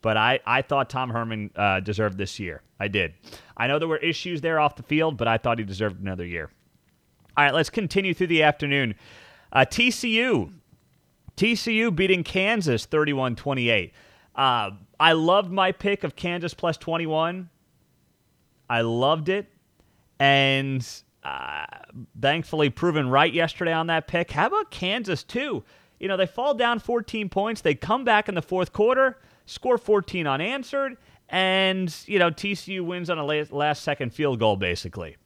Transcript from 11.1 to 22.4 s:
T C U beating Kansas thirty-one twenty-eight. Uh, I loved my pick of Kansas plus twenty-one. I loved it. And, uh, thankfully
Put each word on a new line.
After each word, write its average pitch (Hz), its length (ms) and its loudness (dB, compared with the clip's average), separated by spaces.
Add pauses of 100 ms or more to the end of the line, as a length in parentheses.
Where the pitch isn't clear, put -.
T 226 200 2
C 226 180 -4
U 220 180 2
beating 175 320 2
Kansas 190 640 0
thirty-one 139 500 0
twenty-eight. 117 580 0 (420)
Uh, 120 360 2 (280)
I 165 140 8
loved 175 380 2
my 185 200 2
pick 202 320 -2
of 156 120 -6
Kansas 175 380 -6
plus 165 240 -2
twenty-one. 165 720 -2 (1200)
I 117 120 2
loved 131 480 2
it. 196 180 -2 (720)
And, 135 680 2 (360)
uh, 69 420 -8 (560)
thankfully 151 480 2